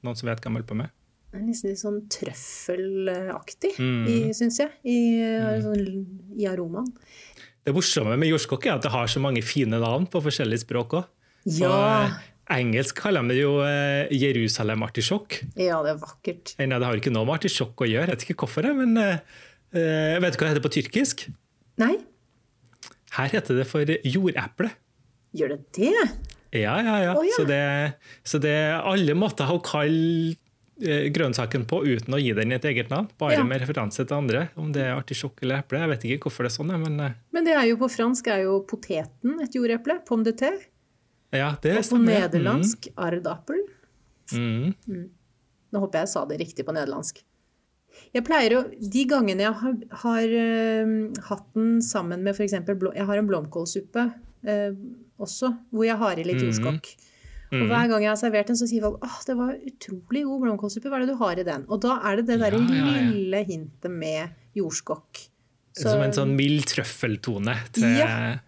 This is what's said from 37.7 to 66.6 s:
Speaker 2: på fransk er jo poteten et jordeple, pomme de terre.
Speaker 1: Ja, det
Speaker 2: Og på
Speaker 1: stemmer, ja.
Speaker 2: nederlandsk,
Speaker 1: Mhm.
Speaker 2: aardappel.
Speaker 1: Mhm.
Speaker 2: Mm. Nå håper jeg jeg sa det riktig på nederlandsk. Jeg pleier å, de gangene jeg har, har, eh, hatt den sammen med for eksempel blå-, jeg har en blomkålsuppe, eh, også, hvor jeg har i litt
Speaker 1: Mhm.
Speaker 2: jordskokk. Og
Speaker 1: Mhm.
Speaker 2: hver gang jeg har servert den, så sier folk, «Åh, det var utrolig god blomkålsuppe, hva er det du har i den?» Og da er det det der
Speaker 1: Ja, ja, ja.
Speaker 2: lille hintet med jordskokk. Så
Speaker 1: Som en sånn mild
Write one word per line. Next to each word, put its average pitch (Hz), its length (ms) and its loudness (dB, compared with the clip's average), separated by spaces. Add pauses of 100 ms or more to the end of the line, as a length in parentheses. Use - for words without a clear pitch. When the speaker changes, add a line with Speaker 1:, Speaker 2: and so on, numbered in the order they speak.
Speaker 2:
på 247 120 2
fransk 247 380 0
er 196 160 2
jo 196 240 2
poteten 226 760 -4
et 254 120 -6
jordeple, 247 520 0
pomme 226 180 0
de 220 100 2
terre. 302 260 -2 (720)
Speaker 1:
Ja, 143 300 0
det 156 100 2
Speaker 2:
Og 208 80 2
på 240 180 2
Speaker 1:
stemmer, 226 160 6
ja. 190 140 4
Speaker 2:
nederlandsk, 175 680 0
Speaker 1:
Mhm. 170 300 -2
Speaker 2:
aardappel. 170 360 -4 (760)
Speaker 1:
Mhm. 120 420 0 (120)
Speaker 2:
Mm. 185 220 -8 (640)
Nå 208 60 0
håper 196 140 -2
jeg 156 80 2
jeg 196 80 0
sa 160 160 -2
det 151 140 -6
riktig 165 260 -6
på 160 80 -4
nederlandsk. 147 500 -4 (880)
Jeg 240 120 0
pleier 254 260 4
å, 233 400 0
de 254 140 4
gangene 233 340 2
jeg 214 140 2
har, 240 200 -2 (180)
har, 226 300 0
eh, 226 1080 0
hatt 202 160 -6 (100)
den 226 260 4
sammen 180 420 -2
med 196 120 0
for 214 80 -2
eksempel 196 340 -2
blå-, 185 180 0
jeg 196 100 -2
har 202 120 0
en 214 100 2
blomkålsuppe, 190 840 -2 (320)
eh, 202 260 0 (480)
også, 240 380 -2 (140)
hvor 226 140 2
jeg 226 120 2
har 214 220 2
i 165 40 -4
litt 175 140 0
Speaker 1:
Mhm. 123 140 2
Speaker 2:
jordskokk. 127 440 -2 (580)
Og 135 60 0
Speaker 1:
Mhm. 233 100 2
Speaker 2:
hver 240 200 4
gang 220 120 4
jeg 208 80 2
har 214 80 2
servert 214 300 2
den, 233 80 2
så 233 120 0
sier 226 140 0
folk, 208 200 -2
«Åh, - 240 -10
det 262 120 -2
var 254 160 -2
utrolig 247 720 -6
god 269 160 -2
blomkålsuppe, 226 480 -2
hva 269 120 -2
er 254 40 0
det 262 40 0
du 269 60 -2
har 220 240 0
i 185 40 -2
den?» 147 260 -4
Og 202 120 -2
da 247 220 2
er 202 140 2
det 233 80 2
det 233 140 2
der 214 120 4
Speaker 1:
Ja, 214 80 2
ja, 262 260 4
ja. 269 260 4
Speaker 2:
lille 196 340 0
hintet 165 460 -8
med 156 380 -4 (260)
jordskokk. - 720 -6 (460)
Så - 160 -8
Speaker 1:
Som 139 100 4
en 139 100 2
sånn 139 240 2
mild 143 300 2